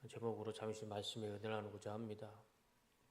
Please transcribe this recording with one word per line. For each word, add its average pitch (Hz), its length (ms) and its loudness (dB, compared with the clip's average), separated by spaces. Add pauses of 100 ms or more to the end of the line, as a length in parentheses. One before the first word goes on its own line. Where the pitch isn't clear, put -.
제목으로 110 440 2
잠시 110 320 0
말씀의 104 460 0
은혜를 104 200 0
나누고자 104 400 0
합니다. 107 400 -2 (800)